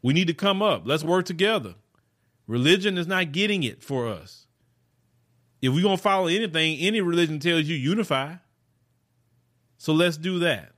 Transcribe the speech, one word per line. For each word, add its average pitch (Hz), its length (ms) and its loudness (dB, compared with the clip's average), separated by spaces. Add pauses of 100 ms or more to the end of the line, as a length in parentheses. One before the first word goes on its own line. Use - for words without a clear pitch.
We 131 140 2
need 175 140 4
to 165 60 0
come 196 280 0
up. 127 240 0
Let's 151 180 0
work 180 220 2
together. 175 480 -2 (720)
Religion 180 500 2
is 170 100 -4
not 180 260 -2
getting 196 300 0
it 113 200 -6
for 127 260 -4
us. 95 380 -12 (1120)
If 131 140 0
we 170 80 2
gonna 196 160 2
follow 190 280 2
anything, 165 520 0
any 202 240 0
religion 170 380 0
tells 165 240 2
you 160 120 -4
unify. 151 580 -2 (1400)
So - 160 -4
let's 165 240 2
do 175 240 -4
that. 120 380 -2